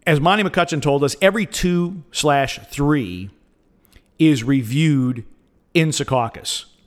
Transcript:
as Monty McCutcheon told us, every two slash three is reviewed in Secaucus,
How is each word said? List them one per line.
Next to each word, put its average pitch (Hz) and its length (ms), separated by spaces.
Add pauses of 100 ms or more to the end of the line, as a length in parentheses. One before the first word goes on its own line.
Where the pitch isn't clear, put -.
as 156 140
Monty 190 240
McCutcheon 175 360
told 143 240
us, 139 180
every 196 260
two 175 640
slash 139 560
three 107 640 (880)
is 151 240
reviewed 131 800 (480)
in 160 160
Secaucus, - 760 (220)